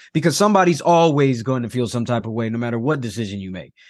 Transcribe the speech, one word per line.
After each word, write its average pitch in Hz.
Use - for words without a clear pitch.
because 156
somebody's 190
always 147
going 127
to 113
feel 123
some 117
type 113
of 113
way 113
no 113
matter 117
what 143
decision 104
you 95
make. 90